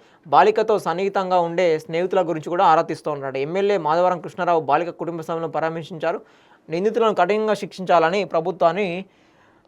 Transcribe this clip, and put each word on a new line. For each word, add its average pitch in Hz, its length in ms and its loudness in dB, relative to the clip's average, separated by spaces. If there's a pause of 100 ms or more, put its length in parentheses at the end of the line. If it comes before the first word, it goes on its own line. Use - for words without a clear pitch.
(280)
బాలికతో 208 520 4
సన్నిహితంగా 185 600 -2
ఉండే 170 400 2
స్నేహితుల 180 420 -2
గురించి 160 280 -4
కూడా 175 160 2
ఆరా 160 160 6
తీస్తూ 160 300 -6
ఉన్నారట. 135 260 -6
ఎమ్మెల్యే 190 400 0
మాధవరం 170 440 0
కృష్ణారావు 175 400 -2
బాలిక 151 280 0
కుటుంబ 170 320 -8
సభ్యులను 165 260 -6
పరామర్శించారు. 160 760 -6 (480)
నిందితులను 214 460 0
కఠినంగా 208 380 2
శిక్షించాలని 185 680 0
ప్రభుత్వాన్ని, 175 840 -2 (640)